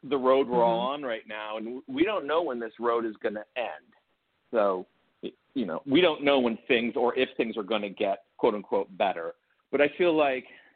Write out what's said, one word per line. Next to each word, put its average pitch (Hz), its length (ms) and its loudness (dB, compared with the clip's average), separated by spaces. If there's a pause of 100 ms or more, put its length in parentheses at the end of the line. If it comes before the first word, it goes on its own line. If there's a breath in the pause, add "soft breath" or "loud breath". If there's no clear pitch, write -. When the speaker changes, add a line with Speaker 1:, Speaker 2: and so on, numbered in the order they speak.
Speaker 1:
the 139 140 -4
road 131 300 4
we're 120 160 2
all 117 160 2
Speaker 2:
Mm-hmm. 139 260 -4
Speaker 1:
on 123 40 -6
right 113 180 -8
now, 107 300 -8
and 107 80 -8
w-, 127 220 -10
we 131 160 0
don't 190 240 -2
know 160 160 0
when 127 160 -4
this 113 200 -8
road 117 240 0
is 110 180 -4
gonna 107 220 -4 (140)
end. 113 100 -4 (840)
So, 98 340 2 (380)
y-, - 80 -8 (220)
you 120 120 -2
know, 80 200 -6
we 143 160 4
don't 151 220 2
know 143 160 6
when 117 180 0 (100)
things 120 280 2
or 120 220 0
if 131 180 2
things 113 220 -4
are 104 60 -2
gonna 104 260 -2
get, 98 360 -2 (120)
quote 113 160 2
unquote, 98 440 -4
better. 85 360 -2 (380)
But 131 100 4
I 147 60 6 (100)
feel 175 180 2
like, 139 300 0 (300 soft breath)